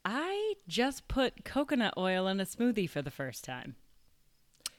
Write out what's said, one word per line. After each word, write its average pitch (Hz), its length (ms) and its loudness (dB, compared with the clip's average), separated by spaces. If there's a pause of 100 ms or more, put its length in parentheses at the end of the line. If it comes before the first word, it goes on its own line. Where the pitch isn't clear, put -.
I 381 480 -2 (140)
just 240 380 0
put - 380 0
coconut 262 540 2
oil 185 300 2
in 190 120 2
a 190 60 0
smoothie 220 420 2
for 143 140 -2
the 147 80 -6
first 131 340 -6
time. 127 320 -8 (1000)